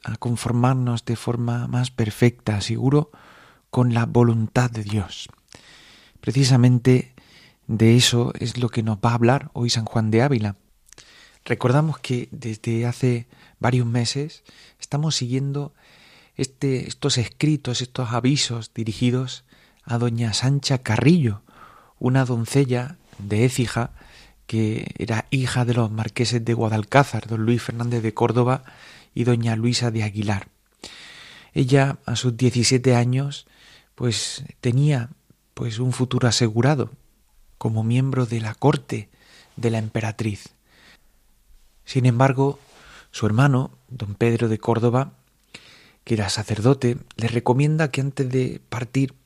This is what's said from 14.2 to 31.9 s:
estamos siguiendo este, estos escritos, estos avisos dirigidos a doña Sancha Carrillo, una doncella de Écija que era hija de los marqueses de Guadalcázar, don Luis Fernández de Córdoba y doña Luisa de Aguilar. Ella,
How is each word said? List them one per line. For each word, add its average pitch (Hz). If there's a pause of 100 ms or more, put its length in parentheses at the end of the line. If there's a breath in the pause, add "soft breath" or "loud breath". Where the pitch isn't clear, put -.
estamos 147
siguiendo 139 (640 soft breath)
este, 135
estos -
escritos, 131
estos 123
avisos 120
dirigidos 123 (400 soft breath)
a 120
doña 117
Sancha 135
Carrillo, 117 (580 loud breath)
una 127
doncella 123 (180)
de 104
Écija 120 (540 loud breath)
que 110
era 110
hija 127
de 120
los 113
marqueses 113
de 117
Guadalcázar, 113
don 110
Luis 120
Fernández 120
de 110
Córdoba 120 (520 loud breath)
y 120
doña 117
Luisa 120
de 110
Aguilar. 104 (1080 loud breath)
Ella, 139